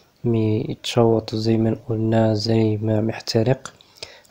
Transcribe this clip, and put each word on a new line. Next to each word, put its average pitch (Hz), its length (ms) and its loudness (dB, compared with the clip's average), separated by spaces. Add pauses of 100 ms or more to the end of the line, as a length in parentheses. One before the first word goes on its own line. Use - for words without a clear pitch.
(240)
ميتشوط 113 1120 0
زي 110 220 0
ما 110 200 0 (120)
قلنا، 110 440 2
زي 110 440 0
ما 107 240 0
محترق، - 720 -2 (580)